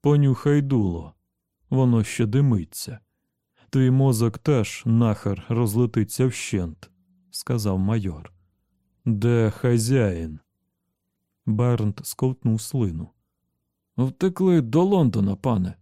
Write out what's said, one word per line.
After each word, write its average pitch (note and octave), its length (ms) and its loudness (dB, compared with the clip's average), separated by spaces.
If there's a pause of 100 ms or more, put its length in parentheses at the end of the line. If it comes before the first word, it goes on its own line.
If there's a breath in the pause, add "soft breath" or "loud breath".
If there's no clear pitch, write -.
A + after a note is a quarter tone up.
Понюхай C#3+ 600 2
дуло. G2 520 -2 (560)
Воно B2 340 2
ще - 220 -2
димиться. A2+ 760 -2 (720 soft breath)
Твій C3 220 4
мозок B2 460 2
теж - 480 -2
нахер A2 640 0
розлетиться A#2 760 0
вщент», F2+ 640 -6 (400)
сказав G#2 480 -4
майор. F#2+ 540 -4 (720)
«Де A2+ 460 2
хазяїн?» A2 880 0 (1080)
Бернт A2 540 0
сковтнув B2 580 -2
слину. F#2 480 -4 (880)
«Втекли F3+ 640 0
до B2 220 2
Лондона, A#2+ 520 2
пане». G2 460 -2